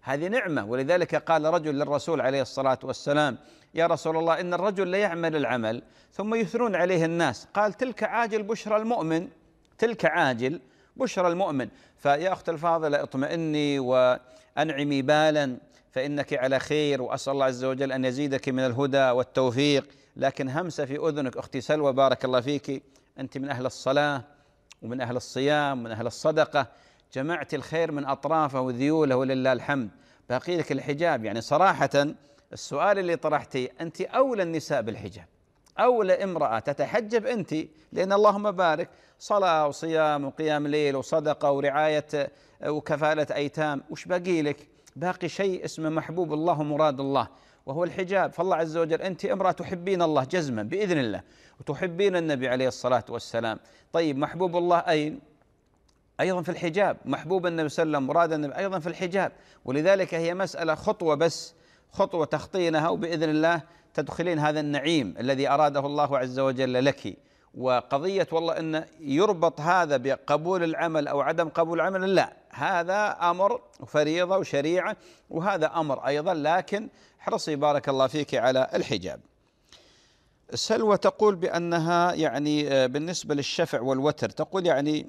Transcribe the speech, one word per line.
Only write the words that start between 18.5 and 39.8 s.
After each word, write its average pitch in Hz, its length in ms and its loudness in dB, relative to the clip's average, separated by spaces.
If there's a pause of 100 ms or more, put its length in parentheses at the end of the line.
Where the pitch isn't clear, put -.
الهدى 131 440 2
والتوفيق. 131 800 2 (280)
لكن 135 340 -2
همسة 151 360 -4
في 135 120 -6
أذنك 143 400 -2
أختي 131 240 -8
سلوى 147 320 2
بارك 131 320 4
الله 127 160 4
فيك، 139 420 -4 (360)
أنت 135 180 -10
من 139 120 -6
أهل 127 160 -4
الصلاة 139 560 0 (600)
ومن 123 200 -6
أهل 123 140 -4
الصيام 139 640 0
ومن 113 120 -8
أهل 113 160 -6
الصدقة، 151 600 0 (460)
جمعت 147 400 -4
الخير 156 380 -2
من 143 140 -4
أطرافه 139 560 0
وذيوله 135 540 2
ولله 131 380 2
الحمد. 123 360 -2 (400)
باقي 131 280 -2
لك 151 140 -2
الحجاب، 143 540 -2
يعني 107 160 -4
صراحة 143 680 2 (460)
السؤال 185 460 0
اللي 175 160 0
طرحتيه، 135 540 -2 (120)
أنت 165 200 -8
أولى 233 420 2
النساء 156 380 -2
بالحجاب، 110 440 -8 (540)
أولى 208 440 4
امرأة 147 360 0
تتحجب 208 680 -2
أنت، 208 300 -4 (360)
لأن 185 220 0
اللهم 208 380 4
بارك 175 380 0 (300)
صلاة 175 480 2
وصيام 151 580 0